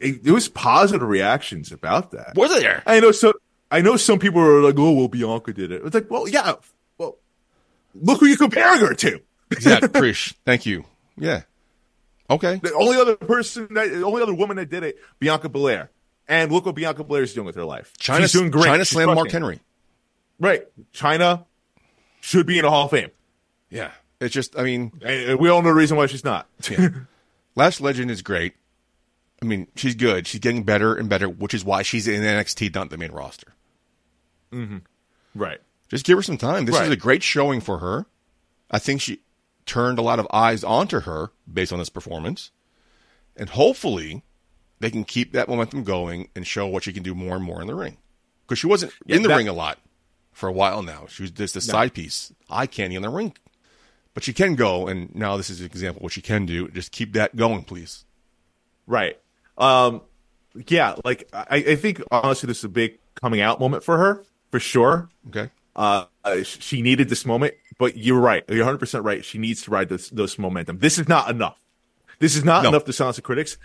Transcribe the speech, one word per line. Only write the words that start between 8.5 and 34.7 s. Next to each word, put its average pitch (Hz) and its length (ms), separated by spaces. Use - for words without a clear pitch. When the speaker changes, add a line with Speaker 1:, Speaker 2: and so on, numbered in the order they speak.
Speaker 1:
her 151 140
to. - 320
<laughs> - 40
Speaker 2:
Exactly. 233 380
Trish. - 460
Thank 123 220
you. 95 180
Yeah. 160 260
Okay. 175 340
Speaker 1:
The 170 120
only 220 220
other 247 180
person 226 600
that, 214 160
the 175 120
only 208 200
other 214 120
woman 196 220
that 180 140
did 170 120
it, 156 160
Bianca 156 280
Belair. 131 440
And 160 240
look 185 160
what 175 80
Bianca 156 300
Belair 143 180
is 123 100
doing 110 140
with 85 80
her 87 100
life. 71 360
Speaker 2:
China, 151 220
Speaker 1:
She's 190 100
doing 180 180
great. 151 140
Speaker 2:
China 165 200
Speaker 1:
She's - 60
Speaker 2:
slammed 165 240
Mark 160 140
Speaker 1:
crushing 165 80
it. 170 40
Speaker 2:
Henry. 135 200
Speaker 1:
Right. 180 260
China 175 540
should 175 240
be 170 140
in 156 60
the 147 60
Hall 143 160
of 143 40
Fame. 120 200
Speaker 2:
Yeah. 107 220
It's 123 140
just, 131 240
I 127 60
mean 123 260
Speaker 1:
And, 127 280
and 131 80
we 165 100
all 175 140
know 170 60
the 160 60
reason 156 220
why 147 100
she's 135 180
not. 104 240
<laughs> - 120
Speaker 2:
Yeah. 185 180
Lash 160 260
Legend 127 300
is 107 120
great. 90 320
I 117 60
mean, 101 300
she's 127 180
good. 110 320
She's - 140
getting 120 240
better 107 320
and 110 120
better, 98 200
which 92 260
is 98 100
why 98 180
she's 107 260
in 107 160
N 107 120
X 104 160
T, 104 220
not 95 160
the 80 80
main 82 140
roster. 73 420
Speaker 1:
Mm-hmm. 110 260